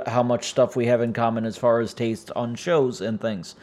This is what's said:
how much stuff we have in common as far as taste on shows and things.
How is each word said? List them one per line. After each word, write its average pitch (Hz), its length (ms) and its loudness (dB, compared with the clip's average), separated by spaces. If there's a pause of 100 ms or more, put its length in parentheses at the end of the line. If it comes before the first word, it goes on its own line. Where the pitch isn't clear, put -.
how 120 160 2
much 120 280 0
stuff - 260 2
we 120 100 2
have 120 160 4
in 117 120 -2
common 113 320 0
as 107 120 -6
far 117 220 4
as 113 160 -4
taste 113 400 -4
on 120 180 -4
shows 131 480 0
and 107 180 -4
things. 104 420 -6